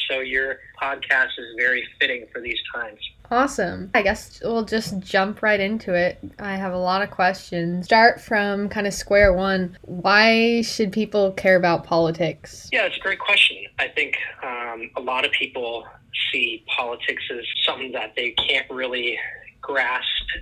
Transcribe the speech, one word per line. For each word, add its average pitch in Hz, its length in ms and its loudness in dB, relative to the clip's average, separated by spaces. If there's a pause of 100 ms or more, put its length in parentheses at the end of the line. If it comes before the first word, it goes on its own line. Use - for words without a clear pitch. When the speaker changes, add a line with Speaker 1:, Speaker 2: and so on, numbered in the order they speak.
Speaker 1:
so 131 120 -2
your 131 400 -2 (200)
podcast 135 560 0
is 117 220 -14
very 123 280 0 (140)
fitting 127 320 -2
for 123 80 -10
these 117 160 -8 (160)
times. - 280 -10 (300)
Speaker 2:
Awesome. 196 640 0
I 226 100 4
guess - 400 -2
we'll 220 220 -2
just 214 360 -4
jump 196 420 0
right 214 160 4
into 196 360 -2
it. 175 260 2 (180)
I 202 160 -6
have 190 180 -4
a 180 60 -4
lot 185 240 2
of 202 80 -4
questions. 180 760 -2
Start 233 340 6
from 202 480 0
kind 202 180 -2
of 196 80 -2
square 202 400 6
one. 185 480 0
Why 226 800 4
should 220 300 -2
people 208 400 2
care 190 240 4
about 170 280 2
politics? - 880 0
Speaker 1:
Yeah, 220 140 2
it's - 100 -4
a - 40 -12
great 190 180 -2
question. - 400 4 (220)
I 131 80 -2
think, 143 280 -2 (280)
um, 117 520 -8
a - 40 -4
lot 127 260 0
of - 60 -4
people 120 540 -4 (460)
see 117 320 -4 (100)
politics 120 580 -4
as 120 120 -8 (220)
something 131 260 -4
that 117 240 -8
they 120 140 -2
can't 135 400 0
really 123 480 -4 (420)
grasp, 135 460 -2 (360)